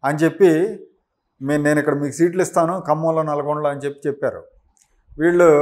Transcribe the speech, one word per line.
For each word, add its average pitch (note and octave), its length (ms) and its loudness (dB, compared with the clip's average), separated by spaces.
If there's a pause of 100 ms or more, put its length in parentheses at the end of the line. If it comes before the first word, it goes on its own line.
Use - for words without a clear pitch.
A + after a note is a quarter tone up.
అని D3 120 -2
చెప్పి, E3 640 2 (640)
"మే-, D3 200 -2
నేను D3+ 180 2
ఇక్కడ D3 140 0
మీకు C#3+ 220 -4
సీట్లు F3 260 0
ఇస్తాను F3 460 -2
ఖమ్మంలో, D#3+ 360 0
నల్గొండలో" D3 460 -4
అని C#3+ 100 -6
చెప్పి C#3 280 -8
చెప్పారు. B2+ 360 -6 (760)
వీళ్ళు F3 260 4 (160)